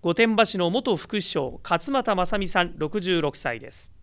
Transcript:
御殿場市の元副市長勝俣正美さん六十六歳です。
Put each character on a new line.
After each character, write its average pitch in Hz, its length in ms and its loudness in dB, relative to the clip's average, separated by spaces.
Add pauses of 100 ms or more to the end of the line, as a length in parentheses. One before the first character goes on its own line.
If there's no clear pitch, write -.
御 170 100 2
殿 226 220 4
場 220 100 6
市 202 140 -2
の 175 100 4
元 226 260 0
副 - 240 -4
市 - 120 -4
長 135 320 -4
勝 180 280 0
俣 247 220 2
正 185 240 0
美 196 100 0
さ 180 160 2
ん 175 140 -4
六 156 240 -2
十 175 200 0
六 147 140 -2
歳 120 240 -4
で 120 120 -14
す。 - 200 -10 (120)